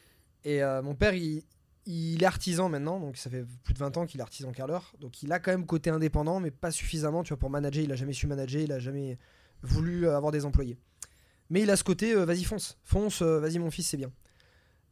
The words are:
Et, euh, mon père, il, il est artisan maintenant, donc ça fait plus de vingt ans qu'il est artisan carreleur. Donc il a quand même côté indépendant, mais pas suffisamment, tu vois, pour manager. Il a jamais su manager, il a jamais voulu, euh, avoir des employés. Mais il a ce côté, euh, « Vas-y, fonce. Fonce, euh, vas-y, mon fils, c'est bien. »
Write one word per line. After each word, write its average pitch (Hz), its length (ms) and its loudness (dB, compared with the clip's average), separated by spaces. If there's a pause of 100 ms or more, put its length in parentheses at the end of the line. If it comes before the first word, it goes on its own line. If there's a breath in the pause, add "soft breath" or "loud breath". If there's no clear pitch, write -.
(440 soft breath)
Et, 147 200 0
euh, 135 180 2
mon 143 140 -6
père, 196 180 4
il, 160 300 -2 (420)
il 165 360 -2
est 185 40 8
artisan 180 440 2
maintenant, 156 300 -2
donc 139 180 -8
ça - 120 -10
fait 127 160 -6 (180)
plus - 100 0
de 131 60 -2
vingt 143 180 -4
ans 170 80 -2
qu'il 139 140 -8
est 120 40 -6
artisan 127 280 -10
carreleur. 139 480 -6
Donc 123 240 -14
il 147 80 -6
a 175 80 2
quand 185 120 0
même 185 140 0
côté 165 240 0
indépendant, 160 500 2
mais 165 120 -2
pas 170 200 -6
suffisamment, 160 520 -2
tu - 60 -10
vois, 135 100 -4
pour 135 100 0
manager. 143 340 0
Il 143 80 0
a 131 40 -2
jamais 135 180 -4
su 135 140 0
manager, 139 340 -2
il 147 100 -2
a 131 80 -2
jamais 135 380 -6 (440 soft breath)
voulu, 170 460 2
euh, 147 80 6
avoir 147 160 2
des 147 140 0
employés. 131 320 2 (720 loud breath)
Mais 185 120 4
il 208 80 4
a 196 60 8
ce - 80 2
côté, 208 300 2
euh, « 190 120 6
Vas-y, 175 180 2
fonce. - 400 -4
Fonce, 202 380 0
euh, 160 180 4
vas-y, 160 200 0
mon 165 120 0
fils, - 160 -4
c'est 151 100 -2
bien. » 131 140 -6 (800 soft breath)